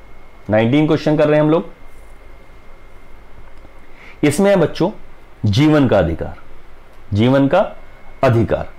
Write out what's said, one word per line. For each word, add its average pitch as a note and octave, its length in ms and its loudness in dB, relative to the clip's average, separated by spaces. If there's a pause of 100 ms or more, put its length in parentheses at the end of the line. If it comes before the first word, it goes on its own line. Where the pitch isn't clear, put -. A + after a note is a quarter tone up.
(500)
नाइनटीन A#2 380 4
क्वेश्चन D3+ 300 2
कर D3+ 100 4
रहे D3+ 80 4
हैं D3+ 60 4
हम D3+ 80 2
लोग। E3+ 160 2 (2500)
इसमें G3 260 4
है G3+ 60 6
बच्चों E3+ 360 0 (540)
जीवन C#3+ 420 4
का A2 120 4
अधिकार, E2 360 -2 (800)
जीवन C3 340 4
का F#3+ 240 0 (520)
अधिकार A#2 560 2